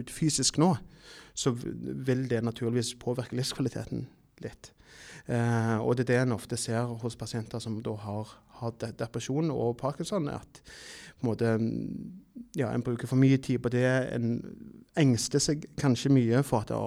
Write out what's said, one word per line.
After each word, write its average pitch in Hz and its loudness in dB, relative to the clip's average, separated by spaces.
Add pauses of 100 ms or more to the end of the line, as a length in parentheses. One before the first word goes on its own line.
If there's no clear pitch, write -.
ut - -10
fysisk - 2
nå, 165 6 (640)
så - 2
v-, 117 -6 (340)
vil 127 2 (100)
det 117 4
naturligvis 120 -2
påvirke 120 -4
livskvaliteten 120 -4 (340)
litt. - -14 (580)
Eh, 117 2
og 123 2
det 127 0
er 127 2
det 123 6
en 127 2
ofte - -6
ser 117 -2 (140)
hos 117 -6
pasienter 110 -6
som 110 -6
da 120 -4 (140)
har, 104 -6 (300)
har 117 -4
de-, 113 -6
depresjon 131 -2
og 120 0
Parkinson, 151 -2
er - -8
at - -18 (580)
på 123 -2
en 117 2
måte, 113 2 (1040)
ja, 139 0
en 139 0
bruker 120 -4
for 131 4
mye 135 8
tid 123 0
på 120 0
det, 123 4 (320)
en 117 0 (640)
engster 139 4
seg 151 0 (120)
kanskje 139 4
mye 120 6
for 110 2
at, - -6 (160)